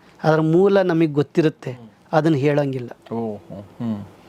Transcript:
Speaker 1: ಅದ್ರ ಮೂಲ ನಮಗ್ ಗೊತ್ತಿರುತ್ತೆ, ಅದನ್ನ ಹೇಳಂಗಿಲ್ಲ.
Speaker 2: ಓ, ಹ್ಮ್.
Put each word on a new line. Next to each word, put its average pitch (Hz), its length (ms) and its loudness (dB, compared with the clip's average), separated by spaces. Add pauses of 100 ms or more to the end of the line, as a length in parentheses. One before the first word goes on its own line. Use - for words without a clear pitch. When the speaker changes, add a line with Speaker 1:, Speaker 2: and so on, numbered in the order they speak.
(240)
Speaker 1:
ಅದ್ರ 156 160 4
ಮೂಲ 190 420 4
ನಮಗ್ 165 300 0
ಗೊತ್ತಿರುತ್ತೆ, 139 800 -4 (220)
ಅದನ್ನ 160 220 2
ಹೇಳಂಗಿಲ್ಲ. 139 800 -4
Speaker 2:
ಓ, 113 220 -6
ಹ್ಮ್. 101 680 -10 (240)